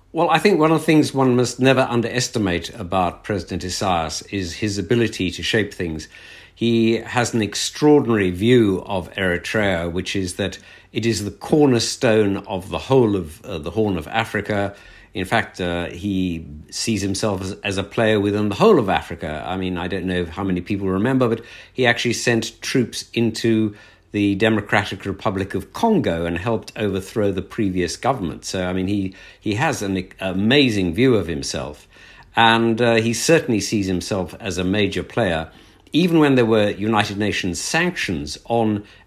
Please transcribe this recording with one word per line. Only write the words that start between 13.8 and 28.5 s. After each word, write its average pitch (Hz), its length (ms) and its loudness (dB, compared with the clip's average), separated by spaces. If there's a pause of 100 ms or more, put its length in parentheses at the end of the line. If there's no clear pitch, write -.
of 78 100 -8
Africa. 101 680 -4 (400)
In 92 120 -4
fact, 110 340 -2
uh, 87 300 -4
he 90 540 -4 (260)
sees 110 300 -2
himself 98 400 -2
as, 95 120 -6 (100)
as 98 160 -2
a 95 60 -2
player 110 340 2
within 104 300 0
the 95 80 -4
whole 185 240 6
of 98 80 -2
Africa. 76 580 -4
I 90 100 -4
mean, 92 220 -4
I 90 80 -4
don't 90 200 -4
know 90 180 -2
how 82 180 -8
many 92 180 -2
people 98 280 -4
remember, 120 400 2
but 110 160 -2 (280)
he 127 140 0
actually 120 280 0
sent - 460 -2
troops - 520 -2
into 110 640 0 (340)
the 101 240 2
Democratic 101 720 0
Republic 98 500 -4
of - 180 -8
Congo 107 540 0
and 85 100 -2
helped 107 400 -4
overthrow 101 540 -2
the 92 120 -4
previous 92 540 -2
government. 110 480 -4
So, 92 220 -4